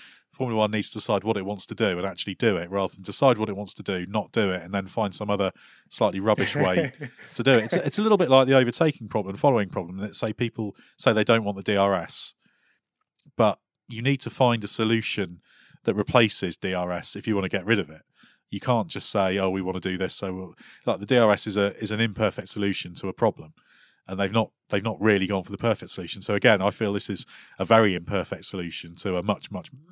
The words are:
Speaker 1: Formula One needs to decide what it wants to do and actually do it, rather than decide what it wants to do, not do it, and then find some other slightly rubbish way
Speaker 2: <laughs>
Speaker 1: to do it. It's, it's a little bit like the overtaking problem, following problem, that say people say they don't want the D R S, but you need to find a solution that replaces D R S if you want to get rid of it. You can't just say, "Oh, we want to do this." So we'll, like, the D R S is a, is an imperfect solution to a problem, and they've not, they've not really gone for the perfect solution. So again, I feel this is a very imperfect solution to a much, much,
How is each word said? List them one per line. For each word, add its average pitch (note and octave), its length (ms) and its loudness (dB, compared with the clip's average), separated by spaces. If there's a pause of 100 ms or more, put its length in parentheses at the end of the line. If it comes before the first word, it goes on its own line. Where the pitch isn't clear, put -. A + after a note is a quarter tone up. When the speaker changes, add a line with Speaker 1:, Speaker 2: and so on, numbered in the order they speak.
(300)
Speaker 1:
Formula A#2+ 280 -4
One G#2+ 120 4
needs G#2+ 200 0
to - 80 -6
decide G2+ 260 0
what G#2 140 0
it F#2+ 80 -4
wants G2+ 200 -4
to G2+ 80 -10
do G2 220 0
and F2+ 100 -4
actually F#2+ 280 -6
do G2+ 240 2
it, F2 120 -8
rather G2 240 -2
than F#2+ 80 -18
decide A#2 360 4
what G#2+ 100 -2
it G2+ 80 -8
wants G2+ 180 -6
to - 80 -10
do, F2+ 240 -4
not G#2 240 -4
do G#2 200 0
it, F#2 120 -4
and F#2 120 -8
then G2 120 -2
find G2+ 280 -4
some G#2 160 -4
other G2 220 0 (360)
slightly F#2+ 320 0
rubbish G#2 340 2
way D3 380 2 (200)
Speaker 2:
<laughs> - 220 -18
Speaker 1:
to B2 80 -4
do C3 100 6
it. A2+ 120 6
It's, A2+ 100 0
it's D3+ 240 0
a G#3 40 2
little G#3+ 160 4
bit D#3+ 100 2
like C3 180 8
the C3+ 100 6
overtaking B2+ 520 2
problem, G2 280 -4
following A2+ 340 2
problem, F2+ 280 -6
that G2+ 180 -8
say G#2+ 180 -4
people A2 420 -6 (220)
say A#2 160 4
they G#2+ 100 4
don't A2+ 200 4
want G2+ 120 -4
the G2 60 -10
D G2+ 140 0
R G2 180 4
S, - 400 -4 (1040)
but G#2+ 220 2 (300)
you A2+ 140 -10
need C3+ 180 0
to - 100 -4
find A#2+ 320 2
a G2+ 60 -4
solution A2 720 0 (440)
that G#2+ 100 0
replaces G2+ 640 2
D F#2 160 -4
R F2+ 180 -2
S F2 240 -2
if - 100 -12
you G#2+ 80 0
want F#2+ 120 0
to F2+ 100 -2
get F#2 80 -6
rid G#2+ 140 2
of F2+ 100 -4
it. - 140 -20 (480)
You - 100 -8
can't A2+ 280 0
just - 220 -4
say, F#2+ 280 0
"Oh, F#2+ 100 0
we F#2+ 140 -2
want F#2 200 -4
to F#2+ 80 -4
do F#2 60 -2
this." F#2 180 -4
So F#2+ 200 -4
we'll, F#2 200 -12 (300)
like, G2+ 160 -2
the G#2 60 -10
D B2+ 100 4
R A2 160 6
S - 140 2
is G2+ 100 -4
a, G2+ 260 2
is G2+ 80 -4
an G#2+ 100 -2
imperfect G#2 480 -2
solution G2 480 -4
to G2 120 -6
a F#2 60 -6
problem, F2+ 400 -2 (520)
and F#2+ 120 -8
they've G2 140 -2
not, A2+ 200 0 (180)
they've G2+ 120 0
not G#2+ 180 -6
really G2+ 260 4
gone G2 160 -2
for F#2+ 100 -16
the G2 60 -8
perfect A2 320 -2
solution. F#2 320 -8
So G#2+ 120 -2
again, G#2 280 6
I G2+ 80 2
feel G#2 240 -2
this G2+ 160 -4
is F#2 160 -2 (320)
a F#2+ 80 -4
very A2 280 6
imperfect F2 520 -6
solution F2 500 -8
to F#2 220 -4
a F2+ 40 -2
much, G2+ 280 -4
much, F#2 200 -10 (220)